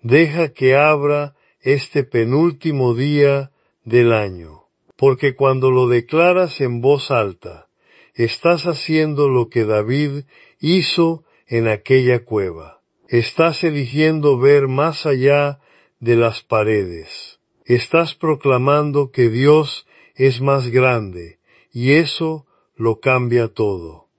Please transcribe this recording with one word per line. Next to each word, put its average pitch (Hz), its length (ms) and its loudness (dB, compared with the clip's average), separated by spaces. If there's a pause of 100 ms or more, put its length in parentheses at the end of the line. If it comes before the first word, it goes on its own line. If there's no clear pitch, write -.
Deja 151 500 2
que 131 220 2
abra 147 600 0 (260)
este 139 420 -2
penúltimo 135 920 0
día 139 580 0 (320)
del 117 280 4
año, 92 520 -6 (320)
porque 135 380 0
cuando 131 360 2
lo 127 180 2
declaras 165 720 0
en 120 200 -4
voz 135 300 0
alta, 101 580 -4 (460)
estás 160 520 -2
haciendo 156 600 -2
lo 123 200 0
que 117 160 -2
David 135 600 -2 (340)
hizo 165 680 0 (220)
en 113 220 -2
aquella 123 560 0
cueva. 90 560 -8 (280)
Estás 156 540 -2
eligiendo 147 760 0
ver 139 300 4
más 147 380 -4
allá 143 540 0 (400)
de 117 160 2
las 117 260 0
paredes. 104 1000 -4 (240)
Estás 160 500 0
proclamando 143 1000 0
que 120 160 0
Dios 143 580 2 (280)
es 131 260 0
más 135 280 0
grande, 113 680 -2 (340)
y 127 200 0
eso 160 540 -2 (280)
lo 113 260 -2
cambia 120 480 0
todo. 90 600 -8 (100)